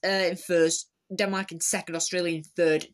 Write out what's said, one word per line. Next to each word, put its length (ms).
uh, 40
in 280
first, 540
Denmark 380
in 80
second, 340
Australia 440
in 40
third, 520